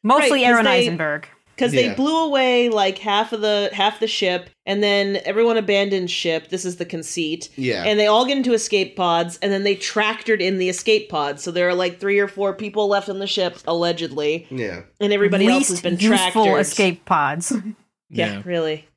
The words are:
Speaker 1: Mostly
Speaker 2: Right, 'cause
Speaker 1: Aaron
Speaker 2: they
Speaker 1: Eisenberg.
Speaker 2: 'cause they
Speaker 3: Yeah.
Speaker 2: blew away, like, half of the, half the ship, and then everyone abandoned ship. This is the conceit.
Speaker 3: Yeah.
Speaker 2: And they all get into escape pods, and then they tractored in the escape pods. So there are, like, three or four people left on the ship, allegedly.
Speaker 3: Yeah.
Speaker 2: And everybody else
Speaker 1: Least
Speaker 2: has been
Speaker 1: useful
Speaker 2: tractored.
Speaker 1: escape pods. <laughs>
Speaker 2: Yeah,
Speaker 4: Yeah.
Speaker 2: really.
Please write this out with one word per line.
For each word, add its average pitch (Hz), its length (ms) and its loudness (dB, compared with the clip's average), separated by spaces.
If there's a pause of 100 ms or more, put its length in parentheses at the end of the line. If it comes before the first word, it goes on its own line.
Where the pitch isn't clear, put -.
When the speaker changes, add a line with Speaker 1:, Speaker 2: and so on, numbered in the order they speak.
Speaker 1:
Mostly 269 280 4
Speaker 2:
Right, 269 120 2
'cause 247 80 4
Speaker 1:
Aaron 233 140 4
Speaker 2:
they 262 60 4 (140)
Speaker 1:
Eisenberg. 156 420 -4 (300)
Speaker 2:
'cause 247 160 0
they 247 140 4
Speaker 3:
Yeah. 196 80 -4
Speaker 2:
blew 285 280 0
away, 254 460 2
like, 196 300 0
half 220 340 0
of 214 80 -6
the, 208 320 0
half 202 260 0
the 220 80 0
ship, 180 420 -2 (160)
and 202 160 -2
then 202 440 0
everyone 226 320 2
abandoned 196 520 0
ship. 165 380 -4
This 175 160 -6
is 180 140 -6
the 175 80 -6
conceit. 165 720 -8
Speaker 3:
Yeah. 123 280 -2
Speaker 2:
And 208 140 2
they 208 80 4
all 220 180 4
get 277 120 -2
into 247 160 0
escape 202 420 -2
pods, 170 460 0
and 196 100 0
then 196 120 -2
they 202 120 2
tractored 214 680 -2
in 190 160 0
the 185 120 0
escape 214 400 0
pods. 147 340 -4
So 175 80 -6
there 180 160 2
are, 180 80 2
like, 180 240 -2
three 202 200 0
or 202 100 0
four 196 240 -4
people 208 340 -2
left 202 220 0
on 190 100 -6
the 196 80 -6
ship, 180 300 -2 (100)
allegedly. 165 840 -2
Speaker 3:
Yeah. 101 340 -8 (180)
Speaker 2:
And 208 100 2
everybody 202 360 4
else 254 100 4
Speaker 1:
Least 277 140 0
Speaker 2:
has 170 100 -4
been 175 180 -2
Speaker 1:
useful 202 460 2
Speaker 2:
tractored. 196 160 2
Speaker 1:
escape 190 440 0
pods. 156 520 -2
<laughs> 185 60 -6 (480)
Speaker 2:
Yeah, 196 260 -2
Speaker 4:
Yeah. 202 60 -10
Speaker 2:
really. 160 420 -4 (120)